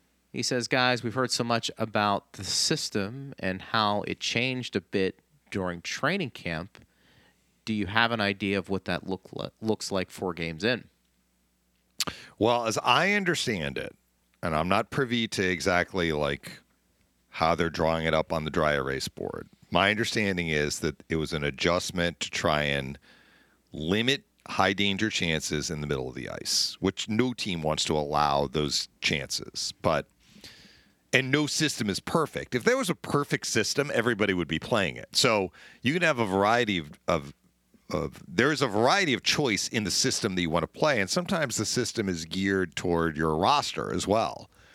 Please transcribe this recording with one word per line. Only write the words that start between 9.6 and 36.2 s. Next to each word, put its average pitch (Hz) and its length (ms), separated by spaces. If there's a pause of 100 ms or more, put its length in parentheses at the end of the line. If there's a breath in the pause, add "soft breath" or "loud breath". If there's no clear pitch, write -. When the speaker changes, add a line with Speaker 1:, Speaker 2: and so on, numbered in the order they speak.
Speaker 1:
looks 107 320
like 92 180
four 90 240
games 82 300
in?" 117 200 (1500 loud breath)
Speaker 2:
Well, 117 280
as 110 160
I 151 300
understand 131 640
it, - 160 (480)
and 82 140
I'm 82 120
not 101 220
privy 117 380
to 95 200
exactly, 90 640
like, 71 480 (680)
how 82 260
they're 82 160
drawing 80 360
it 80 80
up 78 180
on 80 120
the 76 60
dry 76 240
erase 67 340
board. 50 400 (220)
My 95 200
understanding 101 580
is 73 320
that 78 280
it 82 80
was 78 160
an 76 120
adjustment 85 760
to - 100
try 76 340
and 71 340 (760 soft breath)
limit 107 520 (240)
high 98 260
danger 101 340
chances 78 600
in 76 100
the 73 60
middle 65 220
of 62 60
the 58 140
ice, - 520
which - 280
no 120 240
team 87 300
wants 78 240
to 80 100
allow 73 520
those 73 400 (120)
chances. - 800
But, 78 260 (1080 loud breath)
and 131 180
no 147 160
system 131 420
is 92 120
perfect. - 540
If 120 100
there 240 120
was 233 140
a 160 40
perfect - 520
system, 139 480
everybody 107 400
would 87 140
be 80 100
playing 92 380
it. - 200
So 104 360 (280 loud breath)
you 135 140
can 175 80
have 156 160
a 113 80